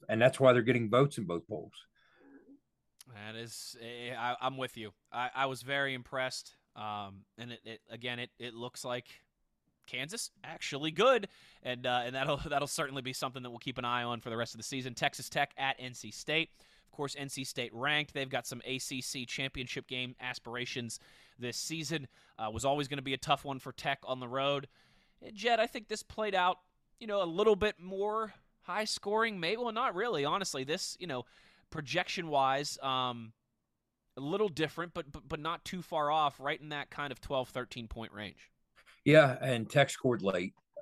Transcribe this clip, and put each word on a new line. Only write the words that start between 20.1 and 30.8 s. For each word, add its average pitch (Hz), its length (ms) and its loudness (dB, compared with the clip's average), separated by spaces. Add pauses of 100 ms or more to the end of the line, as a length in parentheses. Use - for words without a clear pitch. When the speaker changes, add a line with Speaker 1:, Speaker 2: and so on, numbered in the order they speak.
Speaker 2:
aspirations 120 800 -6 (400)
this 120 160 -4
season. 160 520 -4 (300)
Uh, 110 140 -4
was 113 140 -2
always 139 240 2
gonna 139 120 -4
be 135 120 -4
a 127 40 0
tough - 280 0
one 135 140 -6
for 131 120 -10
Tech 139 320 -4
on 127 160 -2
the 123 80 -6
road. 139 400 0 (540)
And - 120 -16
Jed, 226 260 2
I 220 80 4
think 233 200 -10
this 214 160 -6
played 214 320 -2
out, 180 220 4 (420)
you 233 80 -12
know, 202 160 2
a - 20 2
little 196 300 6
bit 185 240 2
more 202 540 -2 (300)
high 202 220 -2
scoring, 214 540 0
maybe. 180 180 2
Well, 240 140 -2
not 226 240 2
really, 185 300 2
honestly. 160 380 0
This, 151 360 -2